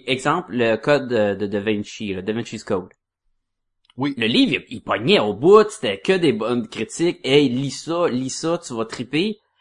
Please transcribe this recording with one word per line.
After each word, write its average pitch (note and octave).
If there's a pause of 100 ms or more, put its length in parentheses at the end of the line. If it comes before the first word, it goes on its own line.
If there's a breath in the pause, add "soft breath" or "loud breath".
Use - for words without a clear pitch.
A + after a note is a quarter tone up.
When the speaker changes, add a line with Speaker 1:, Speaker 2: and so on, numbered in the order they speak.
Speaker 1:
exemple, C#3+
le A#2
code C3+
de, G#2+
de G2+
Da G2+
Vinci, G#2
là, F#2
Da G2
Vinci's A2+
Code. F#2 (1080)
Speaker 2:
Oui. C#3
Speaker 1:
Le A2+
livre, F3
il, -
il G2
pognait A#2
au G#2
bout, G3+
c'était G#2
que -
des E3
bonnes A2
critiques. E3
Hey, C#3
lis C3
ça, E3
lis B2+
ça, E3
tu -
vas A2+
triper. A2 (240)